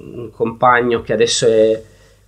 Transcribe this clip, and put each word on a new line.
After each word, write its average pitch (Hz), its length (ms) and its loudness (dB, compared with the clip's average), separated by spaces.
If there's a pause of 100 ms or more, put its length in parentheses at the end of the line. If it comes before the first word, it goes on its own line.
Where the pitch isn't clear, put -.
(140)
un 117 160 -14
compagno 120 720 0
che - 100 -6
adesso 113 340 0
è 110 360 2 (460)